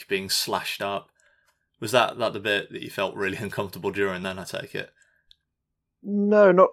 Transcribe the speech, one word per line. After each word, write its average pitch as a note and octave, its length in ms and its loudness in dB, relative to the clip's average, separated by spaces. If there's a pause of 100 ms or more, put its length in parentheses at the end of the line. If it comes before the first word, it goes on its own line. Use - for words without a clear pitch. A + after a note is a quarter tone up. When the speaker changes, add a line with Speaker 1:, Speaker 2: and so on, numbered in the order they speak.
Speaker 1:
being G2 240 -2
slashed - 500 -2
up. G2+ 280 -6 (720)
Was G#2+ 120 -6
that, A#2+ 260 0
that A2+ 160 -2
the G#2+ 60 -8
bit G2+ 320 -2
that - 100 -12
you F2+ 80 -12
felt F#2+ 260 -4
really F#2+ 220 -4
<laughs> G2+ 40 -10
uncomfortable G2 500 -6
during F#2 320 -2
then, F#2+ 160 -8
I F2 60 -12
take - 280 -10
it? - 160 -8 (1120)
Speaker 2:
No, G3+ 500 6
not, F3+ 220 8